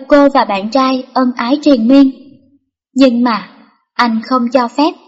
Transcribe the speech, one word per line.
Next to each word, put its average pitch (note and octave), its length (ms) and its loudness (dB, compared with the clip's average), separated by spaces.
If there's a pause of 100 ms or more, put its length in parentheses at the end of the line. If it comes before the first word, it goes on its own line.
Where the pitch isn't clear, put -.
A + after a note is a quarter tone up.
cô C#4+ 220 4
và B3+ 160 0
bạn G3+ 240 -6
trai C4 440 -2
ân B3+ 220 -2
ái A#3+ 260 -4
triền C4+ 260 0
miên. C4+ 240 4 (840)
Nhưng B3+ 300 2
mà, A3 260 -4 (440)
anh A3+ 320 -2
không B3+ 180 -2 (100)
cho B3 140 0
phép. D4+ 260 -2 (140)